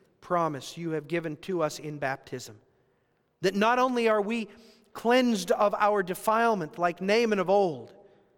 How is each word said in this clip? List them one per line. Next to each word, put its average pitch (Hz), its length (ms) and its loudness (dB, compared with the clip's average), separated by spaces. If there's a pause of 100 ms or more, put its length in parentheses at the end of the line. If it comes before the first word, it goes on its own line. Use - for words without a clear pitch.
(200)
promise 160 560 -2
you 170 140 -6
have 151 180 -6
given 160 300 -4
to 180 240 -4
us 151 180 -2
in 151 180 -10
baptism. 131 640 -8 (800)
That 190 160 0
not 233 240 2
only 247 280 2
are 214 140 2
we 226 260 -4 (440)
cleansed 233 580 2
of 208 260 2
our 208 280 2
defilement 214 760 0
like 175 220 0
Naaman 208 400 2
of 175 100 0
old, 170 420 0 (460)